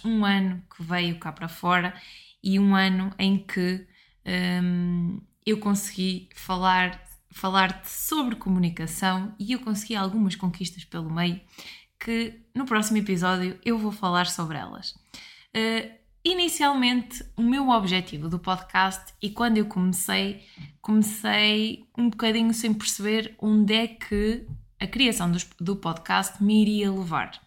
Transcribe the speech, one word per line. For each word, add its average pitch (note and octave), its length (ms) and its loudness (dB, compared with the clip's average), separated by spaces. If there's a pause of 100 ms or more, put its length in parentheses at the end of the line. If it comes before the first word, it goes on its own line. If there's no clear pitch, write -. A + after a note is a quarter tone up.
um G#3+ 220 2
ano F#3+ 360 2 (140)
que E3+ 80 -12
veio E3+ 340 -2
cá D#3+ 140 -10
para E3 160 -10
fora F3+ 460 0 (500)
e F#3+ 160 2
um G3 160 6
ano F#3+ 420 2
em G3 200 2
que, F#3 500 -4 (760)
hum, F3 600 0 (240)
eu G#3+ 120 2
consegui F#3+ 760 -2
falar, F#3 680 0 (280)
falar-te F#3+ 600 0
sobre C4+ 460 -2
comunicação F#3 1040 0
e G#3+ 140 -4
eu B3 60 0
consegui A3 360 -4
algumas G3 400 0
conquistas F3 480 -6
pelo E3 260 -8
meio F3 300 -2 (640)
que A3+ 380 -4 (140)
no C4+ 100 -4
próximo G#3+ 320 2
episódio F#3 680 0
eu A#3 140 0
vou G#3+ 140 -2
falar F3+ 340 0
sobre D#3+ 320 -6
elas. - 380 -12 (580)
Eh, A3+ 460 -4 (260)
inicialmente, C#4+ 1000 0 (140)
o A#3 60 0
meu C4 260 2
objetivo F#3 580 0
do F3 120 -2
podcast, F#3+ 840 -2
e G#3 80 -4
quando A3+ 280 2
eu G#3 100 2
comecei, G3 760 -2 (380)
comecei G#3+ 1040 2 (100)
um A#3+ 140 2
bocadinho A3+ 440 2
sem A3 200 0
perceber G#3+ 640 -2
onde G#3+ 340 4
é A3+ 140 2
que A3 600 -2 (320)
a F#3+ 80 -4
criação A3+ 440 2
dos, F3 160 -2 (120)
do G3 160 -2
podcast F#3+ 680 -2
me G#3+ 200 8
iria G#3 280 2
levar. E3 560 -4